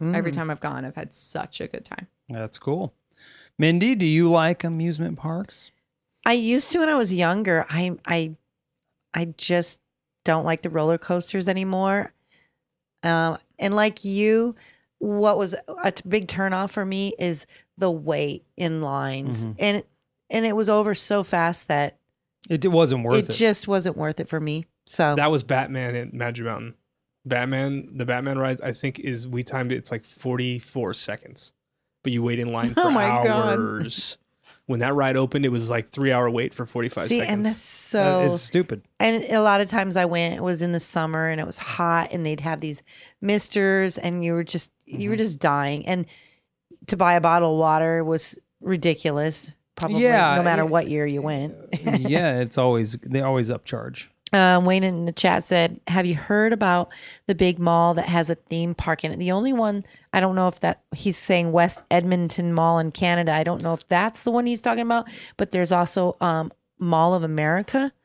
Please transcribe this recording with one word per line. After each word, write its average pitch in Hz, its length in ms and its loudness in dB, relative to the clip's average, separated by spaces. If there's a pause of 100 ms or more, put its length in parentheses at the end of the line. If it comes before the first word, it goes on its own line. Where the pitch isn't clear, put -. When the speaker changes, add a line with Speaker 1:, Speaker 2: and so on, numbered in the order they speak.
Speaker 1:
Every 170 300 -2
Speaker 2:
Mm. 143 40 -4
Speaker 1:
time 160 160 -4
I've 143 100 -8
gone, 131 260 -8
I've 131 100 -12
had - 160 -12
such - 480 -10
a - 80 -8
good - 160 -12
time. - 220 -14 (240)
Speaker 3:
That's 110 280 -10
cool. 165 360 -4 (640)
Mindy, 175 360 4
do 180 120 2
you 165 240 4
like 170 340 2
amusement 165 540 -4
parks? 165 520 -8 (540)
Speaker 2:
I 226 80 4
used 240 400 2
to 349 60 2
when 311 100 2
I 311 60 2
was 220 180 2
younger. 180 560 2
I, 175 280 -2 (100)
I, 160 300 -2 (800)
I 165 220 -2
just - 440 -2 (440)
don't 160 220 2
like 160 160 -2
the 175 80 -8
roller 160 280 2
coasters 180 480 -4
anymore. 190 680 -2 (880)
Um, 165 360 0 (200)
and 202 160 -2
like 214 300 0
you, 214 520 2 (420)
what 208 400 2
was 190 160 -2 (300)
a 190 80 0
t-, - 160 -14
big 196 180 0
turnoff 190 440 -2
for 208 140 -4
me 196 340 -4
is 170 280 -4 (320)
the 185 120 0
wait 147 540 -4 (120)
in 160 260 -2
lines. 135 640 -4
Speaker 3:
Mm-hmm. 110 140 -6
Speaker 2:
And, 208 260 0 (460)
and 226 140 0
it 214 120 0
was 220 120 0
over 214 260 4
so 208 280 0
fast 170 460 -2
that 143 300 0 (520)
Speaker 3:
It, 160 140 0
it 190 40 4
wasn't 143 360 4
worth 123 200 4
Speaker 2:
it - 60 -6
Speaker 3:
it. - 40 -4
Speaker 2:
just 220 340 2
wasn't 185 280 0
worth 156 240 -4
it - 80 -8
for 160 120 -4
me. 156 260 -4 (200)
So 147 280 2
Speaker 4:
That 147 160 4
was 139 140 2
Batman 127 500 -2
at 120 200 -8
Magic 120 320 -6
Mountain. 117 280 -8 (500)
Batman, 131 720 -2
the 131 100 -6
Batman 131 320 -2
rides, 131 220 -2
I 123 120 -6
think 131 280 -8
is, 123 260 -8
we 123 160 -6
timed 123 300 -6
it, 127 40 -2
it's 120 140 -12
like 113 140 -8
forty-four 123 920 -6
seconds, - 580 -12 (520)
but 131 80 -2
you 120 100 -2
wait 117 160 0
in 120 140 -4
line 117 200 -2
Speaker 1:
<laughs> - 40 -12
Oh 359 80 2
Speaker 4:
for 349 60 2
Speaker 1:
my 220 180 2
God. 240 180 2
Speaker 4:
hours. 214 920 -2 (500)
When 123 140 -2
that 131 140 2
ride 135 220 2
opened, 135 280 2
it 131 60 2
was, 117 200 -2
like, 117 160 -2
three-hour 127 440 2
wait 117 220 -2
for 120 140 -10
forty-five - 400 -4
Speaker 2:
See, 240 140 2
Speaker 4:
seconds. - 120 -2
Speaker 2:
and 208 140 0
that's 220 160 -4
so - 360 -4 (220)
Speaker 3:
That 180 120 4
is 170 100 -2
stupid. 165 400 -2 (160)
Speaker 2:
And 226 320 2
a 220 100 2
lot 202 200 6
of 196 80 -2
times 190 280 -2
I 180 100 4
went, 170 280 0
it - 80 -6
was 175 180 -2
in 175 120 0
the 170 80 0
summer 160 480 -2
and 160 120 -2
it 160 60 -6
was 165 120 -10
hot 170 540 0
and 165 140 -4
they'd 151 140 -4
have 156 200 0
these 151 220 -2 (380)
misters 196 800 2
and 175 260 -2
you 170 80 0
were 170 120 0
just, - 280 -8 (120)
you 202 260 -6
were 220 60 0
Speaker 3:
Mm-hmm. 220 80 0
Speaker 2:
just 160 160 -4
dying. 143 460 0
And 180 200 -2 (840)
to 202 80 -2
buy 175 180 6
a 175 60 6
bottle 170 320 4
of 156 60 2
water 160 460 2
was 160 340 -4 (220)
ridiculous. 156 920 -2 (220)
Probably 214 260 0
Speaker 3:
Yeah, 190 340 6
Speaker 2:
no 175 60 4
matter 165 200 4
Speaker 3:
it 160 60 0
Speaker 2:
what 160 200 2
year 147 180 0
you 143 160 -2
went. 151 320 -4 (180)
<laughs> 131 120 -6 (140)
Speaker 3:
Yeah, 139 420 2
it's 120 180 -4
always, 117 460 2
they 131 160 -2
always 131 300 0
upcharge. 123 560 -10 (260)
Speaker 2:
Uh, 185 300 6
Wayne 190 200 4
in 175 240 -2
the 170 60 -2
chat - 320 2
said, 170 420 0
"Have 180 180 2
you 175 120 0
heard 208 360 0
about 185 360 2 (400)
the 202 60 0
big 175 260 2
mall 170 340 4
that 165 120 0
has 170 220 2
a 170 60 0
theme 170 400 -4
park - 300 -2
in 160 80 -4
it?" - 80 -8
The 180 100 -2
only 220 220 0
one, 208 320 0 (280)
I 190 60 2
don't 185 160 2
know 185 140 2
if 175 120 -4
that 170 220 -2 (100)
he's 170 240 -2
saying 170 360 0
West 170 400 2
Edmonton 175 600 2
Mall 165 280 4
in 160 100 -2
Canada. 175 420 0
I 156 120 2
don't 170 180 -2
know 170 100 -2
if - 140 -6
that's 202 380 0
the 240 80 0
one 240 120 2
he's 240 160 -2
talking 233 220 0
about, 233 240 0 (300)
but - 160 -2
there's 180 180 0
also, 180 500 2
um, 165 300 0 (300)
Mall 170 340 4
of 175 80 0
America. 165 680 0 (120)